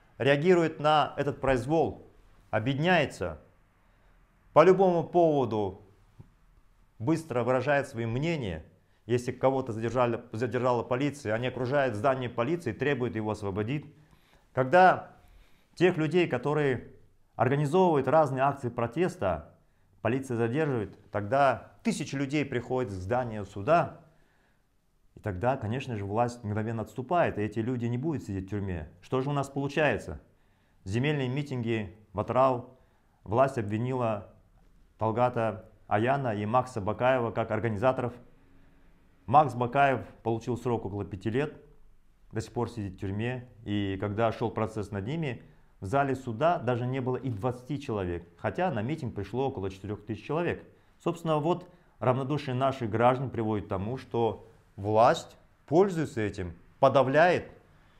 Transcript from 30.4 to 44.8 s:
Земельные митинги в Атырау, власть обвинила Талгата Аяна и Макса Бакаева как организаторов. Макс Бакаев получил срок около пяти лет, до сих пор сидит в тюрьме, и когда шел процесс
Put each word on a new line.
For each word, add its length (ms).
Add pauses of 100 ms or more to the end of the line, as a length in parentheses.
Земельные 420
митинги 640 (200)
в 80
Атырау, 480 (540)
власть 340
обвинила 720 (680)
Талгата 720 (180)
Аяна 480
и 100
Макса 340
Бакаева 520
как 200
организаторов. 600 (1120)
Макс 300
Бакаев 500 (160)
получил 360
срок 280
около 200
пяти 240
лет, 260 (800)
до 80
сих 100
пор 180
сидит 260
в 40
тюрьме, 480 (160)
и 360
когда 340
шел 180
процесс 400